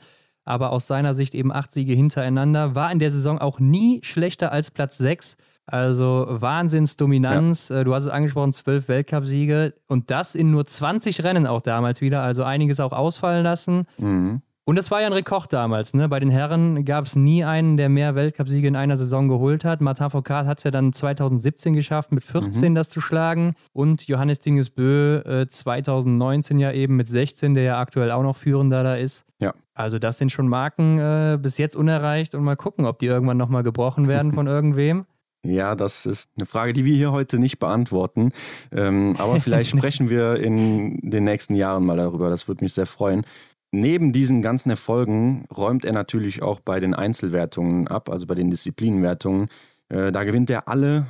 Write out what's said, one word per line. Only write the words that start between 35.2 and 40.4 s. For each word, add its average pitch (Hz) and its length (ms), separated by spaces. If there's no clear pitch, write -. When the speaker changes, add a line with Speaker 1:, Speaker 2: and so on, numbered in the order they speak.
Speaker 2:
Ja, 95 300
das 98 320
ist 104 320
eine 110 80
Frage, 117 280
die 131 120
wir 147 100
hier 143 160
heute 139 280
nicht 131 180
beantworten. 107 760
Ähm, 98 460
aber 107 220
vielleicht 117 320
Speaker 1:
<laughs> - 40
Speaker 2:
sprechen 135 360
wir 117 240
in 110 640